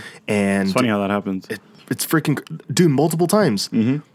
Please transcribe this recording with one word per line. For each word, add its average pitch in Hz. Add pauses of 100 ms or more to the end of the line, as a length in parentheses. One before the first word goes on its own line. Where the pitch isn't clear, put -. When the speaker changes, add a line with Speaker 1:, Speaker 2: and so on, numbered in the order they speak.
(280)
Speaker 1:
And 98
Speaker 2:
It's 95
funny 127
how 104
that 98
happens. 98
Speaker 1:
it, 104 (300)
it's -
freaking -
cr-, - (180)
dude, 175
multiple 160
times. 165
Speaker 2:
Mm-hmm. 117
It 151 (140)